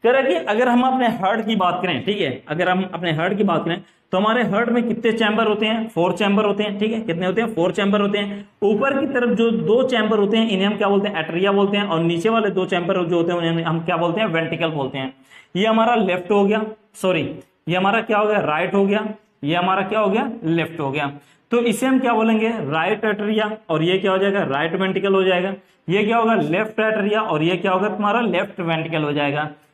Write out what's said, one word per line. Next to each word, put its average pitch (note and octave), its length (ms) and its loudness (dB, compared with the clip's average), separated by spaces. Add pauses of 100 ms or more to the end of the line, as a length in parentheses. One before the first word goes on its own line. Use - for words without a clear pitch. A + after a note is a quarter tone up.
कह A#3 60 6
रहा C4 100 4
है C4+ 80 0
कि F4+ 60 2
अगर B3 340 0
हम A#3+ 140 4
अपने B3+ 260 2
हार्ट G3+ 380 -2
की A3 100 0
बात F3+ 260 0
करें, F3+ 220 -2
ठीक G3+ 160 -2
है, C#3 280 -4
अगर E3+ 200 0
हम F#3 260 0
अपने E3+ 180 -2
हार्ट F3 240 0
की G#3 80 2
बात E3+ 200 0
करें - 180 -4 (300)
तो F#3 60 0
हमारे A3 240 2
हार्ट G#3 260 0
में A#3 200 0
कितने A3+ 240 0
चैम्बर A3 340 0
होते G#3+ 200 0
हैं? A3+ 220 -2
फोर F3 240 0
चैम्बर G3+ 320 2
होते G#3 180 0
हैं, G3 160 -4
ठीक G#3+ 140 0
है। A3+ 80 -4
कितने F3 260 -2
होते F#3 140 0
हैं? A3+ 140 -2
फोर F3+ 180 0
चैम्बर G3+ 280 2
होते G3+ 180 0
हैं। G3+ 300 -6 (140)
ऊपर C4+ 380 2
की C#4+ 60 -2
तरफ B3 240 0
जो A3+ 200 2
दो G#3 320 2
चैम्बर A3 360 0
होते G3+ 180 2
हैं A3+ 140 2
इन्हें F#3+ 160 0
हम G#3 100 0
क्या G3+ 120 0
बोलते G3+ 200 2
हैं? E3 120 -4
एट्रिया F3+ 320 0
बोलते G3+ 240 2
हैं। G3+ 80 0
और E3 160 0
नीचे E3+ 280 0
वाले A3 220 2
दो F3+ 160 -2
चैम्बर F3+ 380 -2
जो E3+ 120 0
होते E3+ 160 2
हैं F3 60 -2
उन्हें E3 260 0
हम E3 160 0
क्या F3 160 -2
बोलते E3+ 240 0
हैं? A3 80 0
वेंट्रिकल E3 400 -2
बोलते C#3 300 -4
हैं। C3 160 -8 (420)
ये G3 100 2
हमारा A3+ 280 2
लेफ्ट F#3 360 0
हो G3+ 140 4
गया, G#3+ 220 0 (280)
सॉरी, E3+ 400 -2 (340)
ये E3+ 80 0
हमारा G3 240 2
क्या A3 180 0
हो G#3+ 80 2
गया? G#3 140 2
राइट D#3+ 340 -2
हो G3 120 4
गया, G#3 220 0 (360)
ये D#3 120 0
हमारा F#3 260 0
क्या G#3+ 180 0
हो G3+ 100 2
गया? A3 200 0 (140)
लेफ्ट E3 360 -2
हो C#3 100 -2
गया। C#3+ 220 -4 (380)
तो A#3 80 2
इसे A#3+ 280 0
हम C4 120 4
क्या A#3+ 140 2
बोलेंगे? A3 360 2
राइट G3+ 560 -2
एट्रिया, G#3+ 520 -2 (120)
और D#3 140 0
ये F#3 160 2
क्या F#3 140 0
हो F#3+ 60 2
जाएगा? G3 240 0
राइट D3 320 -2
वेंट्रिकल F#3+ 400 0
हो F#3+ 80 4
जाएगा। F#3 320 0 (340)
ये G3+ 160 2
क्या A3+ 120 0
होगा? A3+ 180 2
लेफ्ट G3+ 460 -2
एट्रिया, G#3+ 400 0
और D#3 220 -2
ये F3 140 2
क्या F#3 160 0
होगा? F#3+ 160 0
तुम्हारा G#3 320 -2
लेफ्ट G3 400 -2
वेंट्रिकल E3 420 -2
हो D3 100 -2
जाएगा। C#3+ 380 -2 (240)